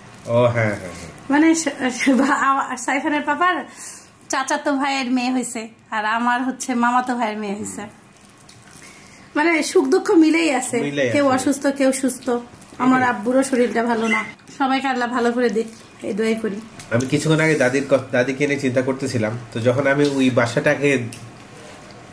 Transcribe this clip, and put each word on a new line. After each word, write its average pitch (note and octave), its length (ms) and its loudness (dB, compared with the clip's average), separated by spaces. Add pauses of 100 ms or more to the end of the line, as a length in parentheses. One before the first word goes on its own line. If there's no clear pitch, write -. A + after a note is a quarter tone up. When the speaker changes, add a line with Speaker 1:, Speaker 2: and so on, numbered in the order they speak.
(260)
Speaker 1:
ও A#2 220 2
হ্যাঁ, A#2 60 0
হ্যাঁ, A2 240 0
হ্যাঁ। F#2 120 -10 (400)
Speaker 2:
মানে D#4+ 260 4
স-, D#4+ 120 -4 (260)
স-, - 160 -2
বা-, C4+ 200 4
আ-, C4+ 480 0
সাইফানের C#4+ 440 -2
পাপার D4 440 0 (640)
চাচাতো D4 460 -2
ভাইয়ের C4+ 360 -2
মেয়ে B3+ 220 0
হইছে, A#3 340 -4 (240)
আর G#3+ 140 -4
আমার A#3+ 380 0
হচ্ছে C4 320 -4
মামাতো B3 400 0
ভাইয়ের G#3+ 220 -2
মেয়ে G#3 220 -6
হইছে। G3 220 -10 (1500)
মানে D#4 280 2
সুখ D#4 240 2
দুঃখ F#4+ 240 2
মিলেই D#4+ 420 4
আছে, B3 280 -2
Speaker 1:
মিলেই B3+ 300 -2
Speaker 2:
কেউ C#4+ 180 2
Speaker 1:
আছে। C4 200 2
Speaker 2:
অসুস্থ, C#4 180 0
কেউ C#4 240 2
সুস্থ। - 380 -2 (480)
আমার B3+ 240 4
Speaker 1:
হুম। B3 80 2
Speaker 2:
আব্বুরও A#3+ 340 0
শরীরটা A#3+ 400 0
ভালো A3+ 240 0
না, A3 180 0 (320)
সবাইকে C4+ 300 0
আল্লাহ B3 220 -2
ভালো A#3+ 220 0
করে A#3+ 180 2
দিক, A3 180 -2 (360)
এই - 100 -6
দোয়াই A3 220 0
করি। G#3+ 260 -6 (300)
Speaker 1:
আমি B2+ 140 0
কিছুক্ষণ D3+ 340 2
আগে D#3 160 4
দাদির C3 340 2
ক-, B2+ 220 2
দাদিকে C3 360 0
নিয়ে C#3 120 0
চিন্তা C3 220 0
করতেছিলাম, B2 560 -2 (160)
তো A#2+ 60 -4
যখন B2+ 280 2
আমি C#3+ 220 4
ওই C3+ 200 2
বাসাটাকে C3 760 0 (1080)